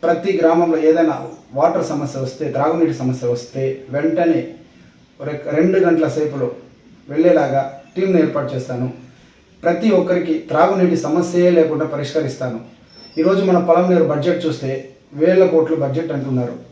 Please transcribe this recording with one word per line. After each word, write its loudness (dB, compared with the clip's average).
ప్రతి 0
గ్రామంలో 2
ఏదైనా 2
వాటర్ 0
సమస్య -6
వస్తే, -6
త్రాగునీటి 0
సమస్య -4
వస్తే -6
వెంటనే 0
రె-, -6
రెండు 2
గంటల 2
సేపులో -4
వెళ్ళేలాగా 2
టీంను 2
ఏర్పాటు 0
చేస్తాను. -6
ప్రతి 2
ఒక్కరికి 2
త్రాగునీటి 2
సమస్యే 2
లేకుండా 2
పరిష్కరిస్తాను. -4
ఈరోజు 2
మన 2
పొలంనేరు 4
బడ్జెట్ -2
చూస్తే -6
వేల 4
కోట్లు 2
బడ్జెట్ -4
అంటున్నారు. -4